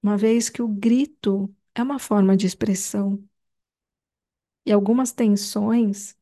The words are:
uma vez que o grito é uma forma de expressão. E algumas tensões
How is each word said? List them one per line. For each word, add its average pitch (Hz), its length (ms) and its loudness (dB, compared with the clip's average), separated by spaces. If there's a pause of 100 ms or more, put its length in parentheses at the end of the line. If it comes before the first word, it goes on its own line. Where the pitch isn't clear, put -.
uma 208 140 0
vez 226 340 2
que - 100 -12
o 240 60 -2
grito 208 880 0 (180)
é - 80 -6
uma 262 200 -4
forma 196 360 4
de 190 80 0
expressão. 196 800 -4 (1400)
E 233 60 2
algumas 226 400 2
tensões 208 1080 0